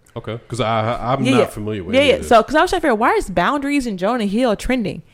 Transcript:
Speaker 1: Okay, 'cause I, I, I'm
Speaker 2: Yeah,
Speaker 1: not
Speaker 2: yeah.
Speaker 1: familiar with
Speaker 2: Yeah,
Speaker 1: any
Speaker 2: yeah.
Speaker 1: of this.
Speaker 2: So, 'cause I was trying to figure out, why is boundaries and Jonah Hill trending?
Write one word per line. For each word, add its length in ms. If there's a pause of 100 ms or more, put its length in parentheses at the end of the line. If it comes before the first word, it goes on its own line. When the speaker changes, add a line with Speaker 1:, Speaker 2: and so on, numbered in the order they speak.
(160)
Speaker 1:
Okay, 320
'cause 140
I, 340
I, 180
I'm 100
Speaker 2:
Yeah, 80
Speaker 1:
not 80
Speaker 2:
yeah. 80
Speaker 1:
familiar 360
with 120
Speaker 2:
Yeah, 60
Speaker 1:
any 80
Speaker 2:
yeah. 60
Speaker 1:
of 60
this. 80
Speaker 2:
So, 120
'cause 140
I 60
was 100
trying 80
to 20
figure 120
out, 60
why 140
is 160
boundaries 580
and 120
Jonah 260
Hill 300
trending? 460 (120)